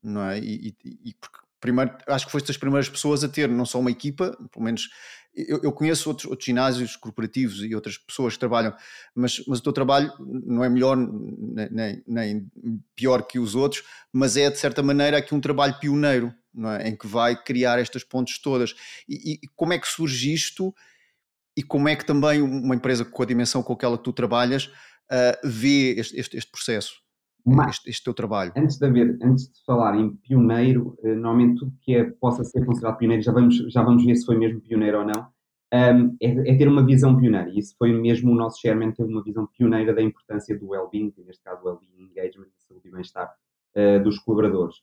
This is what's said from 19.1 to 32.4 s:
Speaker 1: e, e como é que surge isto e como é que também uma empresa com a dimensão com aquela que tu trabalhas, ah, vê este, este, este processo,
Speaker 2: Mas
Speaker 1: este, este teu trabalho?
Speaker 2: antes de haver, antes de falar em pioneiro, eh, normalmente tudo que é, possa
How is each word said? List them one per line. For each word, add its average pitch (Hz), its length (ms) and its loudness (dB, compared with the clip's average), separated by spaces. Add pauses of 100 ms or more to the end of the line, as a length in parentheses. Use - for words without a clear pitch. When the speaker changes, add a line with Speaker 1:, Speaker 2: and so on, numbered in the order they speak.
Speaker 1:
e, 151 100 -10
e 143 140 -20
como 170 160 -2
é 170 60 -2
que - 100 -8
surge 139 460 -4
isto 190 400 -6 (840)
e 143 60 -4
como 143 260 0
é 151 80 2
que 147 80 -10
também 147 380 2
uma 131 320 -2
empresa 123 280 0
com 117 200 -6
a 120 40 0
dimensão 120 360 0
com 127 100 -4
aquela 120 240 -2
que - 80 -10
tu 127 80 -4
trabalhas, 123 580 0 (400)
ah, 123 320 2
vê 131 560 2
este, 117 220 -8
este, - 160 -10
este 123 140 -10
processo, - 520 -6 (420)
Speaker 2:
Mas 135 320 4
Speaker 1:
este, - 140 -14
este - 140 -10
teu 123 100 -6
trabalho? 98 420 -4
Speaker 2:
antes 143 220 0
de 143 80 0
haver, 120 360 4
antes 131 280 4
de - 140 -20
falar 110 340 2
em 107 180 0
pioneiro, 120 840 2
eh, 110 120 0
normalmente 120 440 4
tudo 135 220 -8
que 127 140 0
é, 120 100 4
possa 120 400 -2